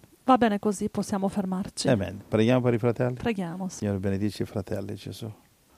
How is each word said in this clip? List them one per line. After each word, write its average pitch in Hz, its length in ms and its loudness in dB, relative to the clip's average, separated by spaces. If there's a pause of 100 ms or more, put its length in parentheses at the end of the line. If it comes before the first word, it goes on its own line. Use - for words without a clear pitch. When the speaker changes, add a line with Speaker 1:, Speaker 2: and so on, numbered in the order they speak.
(240)
Speaker 1:
va 262 140 6
bene 214 220 2
così, 208 300 -2
possiamo 196 380 -2
fermarci. 190 640 -4
Speaker 2:
Amen. 98 380 0
Preghiamo 117 340 4
per 120 140 4
i - 20 4
fratelli? 120 380 0
Speaker 1:
Preghiamo, 185 540 -4
sì. - 80 -12
Speaker 2:
Signore, 101 200 -2
benedici 98 460 -2
i - 20 -6
fratelli, 101 480 -6
Gesù. 104 380 -12 (460)